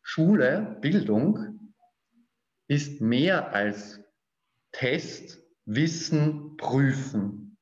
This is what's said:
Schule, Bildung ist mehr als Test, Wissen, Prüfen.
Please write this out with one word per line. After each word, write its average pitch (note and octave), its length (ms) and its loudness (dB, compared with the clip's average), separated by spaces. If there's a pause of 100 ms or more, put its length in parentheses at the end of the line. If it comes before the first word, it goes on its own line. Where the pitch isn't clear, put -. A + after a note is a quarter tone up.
Schule, E3+ 760 2
Bildung - 920 0 (960)
ist C#3+ 320 -2
mehr C3+ 520 2
als G#2 460 -2 (720)
Test, - 720 -6 (220)
Wissen, D3+ 920 0
Prüfen. C3 1080 -2